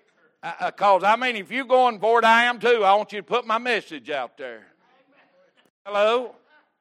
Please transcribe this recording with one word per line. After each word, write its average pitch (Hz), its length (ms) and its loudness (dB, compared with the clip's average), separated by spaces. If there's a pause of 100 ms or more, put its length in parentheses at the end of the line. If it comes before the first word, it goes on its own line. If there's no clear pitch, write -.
(420)
Uh, 165 180 -12
uh, 175 120 -4
'cause, 190 320 2
I 208 120 4
mean, 247 200 -2
if 165 160 -12
you're 262 140 -6
going 247 340 2
for 226 200 2
it, 226 40 2
I 226 200 4
am 240 160 -4
too. 226 240 2
I 190 100 4
want 208 180 -2
you 208 80 -10
to 185 40 -10
put 226 240 -4
my 226 100 -2
message 180 540 -6
out 131 260 -8
there. 117 300 -16 (1160)
Hello? 214 500 0 (460)